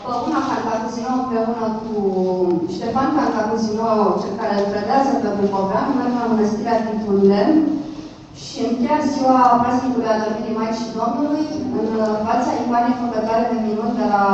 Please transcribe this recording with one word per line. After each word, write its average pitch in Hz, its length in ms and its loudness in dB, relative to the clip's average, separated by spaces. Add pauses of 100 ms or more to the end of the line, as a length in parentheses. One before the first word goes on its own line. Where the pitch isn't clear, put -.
Păuna 240 440 -2
Cantacuzino 226 680 -4
împreună 233 500 -2 (140)
cu 226 140 -6 (800)
Ștefan 240 420 -2
Cantacuzino, 226 760 0 (300)
cel 202 200 -4
care 208 160 -2
îl 202 160 2
trădează 269 400 2 (100)
pe 208 140 0
Brâncoveanu, 202 640 0
merg 240 200 0
la 233 120 0
Mănăstirea 214 540 2
Dintr-un 208 360 0 (100)
Lemn 294 280 4 (880)
și - 220 -12
în 233 60 0 (100)
chiar 294 180 2 (140)
ziua 262 260 4 (220)
praznicului 247 520 0
Adormirii 220 440 -2
Maicii 226 400 -4
Domnului, 294 480 0 (320)
în, 226 100 0 (140)
uh, 214 120 0 (120)
fața - 260 0
icoanei 240 500 0
făcătoare 226 500 0
de 226 140 -2
minuni 214 340 -2
de 208 140 0
la 196 80 2 (120)